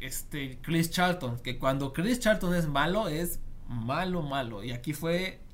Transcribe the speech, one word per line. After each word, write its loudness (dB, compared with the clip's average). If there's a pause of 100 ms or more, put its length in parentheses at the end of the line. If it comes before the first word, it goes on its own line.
este, -6
Chris 2
Charlton, 2
que -4
cuando 2
Chris 2
Charlton 4
es 4
malo, 2
es -2 (300)
malo, 0
malo. -2
Y -4
aquí -4
fue 0 (140)